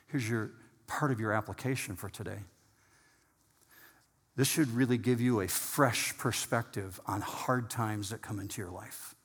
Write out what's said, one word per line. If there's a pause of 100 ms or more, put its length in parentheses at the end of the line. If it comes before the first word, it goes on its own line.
Here's
your, (380)
part
of
your
application
for
today. (2000)
This
should
really
give
you
a
fresh
perspective
on
hard
times
that
come
into
your
life. (120)